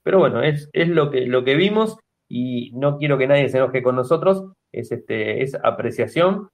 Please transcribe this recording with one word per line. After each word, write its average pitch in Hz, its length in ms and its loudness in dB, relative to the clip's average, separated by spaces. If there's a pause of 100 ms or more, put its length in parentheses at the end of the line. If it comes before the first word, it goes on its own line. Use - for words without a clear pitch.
Pero 185 180 2
bueno, 123 220 2
es, 147 320 -2
es 170 140 2
lo 151 240 2
que, 127 160 -2
lo 127 160 2
que 135 120 2
vimos 214 440 0 (280)
y 123 460 -6
no 143 240 -2
quiero 143 220 0
que 131 80 2
nadie 143 220 4
se 131 80 0
enoje 127 260 0
con 127 120 2
nosotros, 165 500 0 (260)
es, 110 200 -10
este, 113 520 -4
es 135 100 -6 (100)
apreciación 135 920 -2